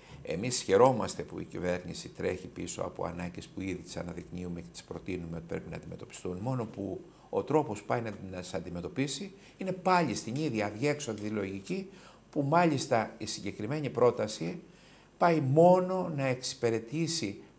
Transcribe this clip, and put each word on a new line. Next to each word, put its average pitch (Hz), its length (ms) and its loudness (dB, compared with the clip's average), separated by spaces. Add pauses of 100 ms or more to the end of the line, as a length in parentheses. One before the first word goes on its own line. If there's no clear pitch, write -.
(280)
Εμείς 107 340 -2
χαιρόμαστε 101 600 6
που 90 180 -8
η 85 40 -6
κυβέρνηση 87 640 -4
τρέχει 92 380 -4
πίσω 87 360 -8
από 90 220 -4
ανάγκες 87 420 -6
που - 140 -10
ήδη 92 220 -4
τις - 140 -12
αναδεικνύουμε 87 640 -8
και 87 120 -16
τις - 100 -14
προτείνουμε 85 540 -8
ότι 82 100 -10
πρέπει - 240 -8
να 82 60 -10
αντιμετωπιστούν. 87 640 -10
Μόνο 127 240 -4
που 98 360 -8 (300)
ο 98 120 0
τρόπος 127 380 0
που - 60 -20
πάει 123 140 0 (300)
να 92 100 -8
τις - 140 -10
αντιμετωπίσει 90 800 -4 (240)
είναι 190 160 -6
πάλι 180 420 4
στην 113 200 -6
ίδια 120 320 0
αδιέξοδη 107 600 -2
λογική, 104 640 -4 (400)
που 147 120 0
μάλιστα 139 760 4
η 107 80 -6
συγκεκριμένη 107 640 -4
πρόταση 123 680 2 (580)
πάει 170 220 6
μόνο 180 760 6
να 135 100 0
εξυπηρετήσει 120 1120 0 (180)